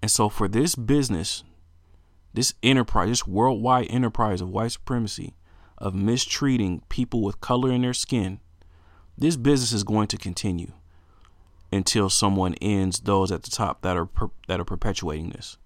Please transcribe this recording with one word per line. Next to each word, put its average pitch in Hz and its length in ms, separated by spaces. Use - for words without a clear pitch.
And 110 100
so 107 200
for 104 180
this 120 260
business, 117 680
this - 300
enterprise, 120 460
this 120 180
worldwide 120 640
enterprise 110 500
of 92 80
white 107 240
supremacy, 117 600
of 98 180
mistreating 110 920
people 123 320
with 98 200
color 127 300
in 123 120
their 123 100
skin, 104 460
this 156 180
business 127 360
is 104 100
going 104 240
to - 100
continue 90 560
until 98 360
someone 95 540
ends 95 380
those 98 320
at 80 100
the - 80
top - 320
that 92 140
are 85 100
per-, - 240
that 92 140
are 87 40
perpetuating 85 680
this. - 360